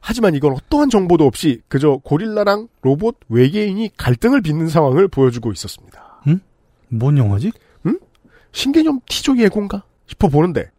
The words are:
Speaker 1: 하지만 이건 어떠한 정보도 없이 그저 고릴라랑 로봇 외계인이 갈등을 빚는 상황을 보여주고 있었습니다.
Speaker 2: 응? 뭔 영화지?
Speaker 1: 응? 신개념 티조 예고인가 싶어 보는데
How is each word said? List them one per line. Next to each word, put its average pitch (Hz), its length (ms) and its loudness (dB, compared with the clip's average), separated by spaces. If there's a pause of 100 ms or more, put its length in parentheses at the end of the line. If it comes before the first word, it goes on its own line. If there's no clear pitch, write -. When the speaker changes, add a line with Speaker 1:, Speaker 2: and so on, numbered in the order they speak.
Speaker 1:
하지만 220 340 0
이건 143 180 0
어떠한 294 360 -2
정보도 175 360 2
없이 131 420 0
그저 139 360 0
고릴라랑 208 640 -2 (140)
로봇 151 360 -2 (120)
외계인이 190 680 0
갈등을 233 440 0
빚는 160 260 -2
상황을 156 400 2
보여주고 120 440 0
있었습니다. - 760 -16
Speaker 2:
응? 175 140 0 (480)
뭔 127 280 0
영화지? 117 340 0 (360)
Speaker 1:
응? 285 100 -2 (540)
신개념 294 560 0
티조 - 300 -2
예고인가 202 460 0 (220)
싶어 - 220 -2
보는데 147 520 0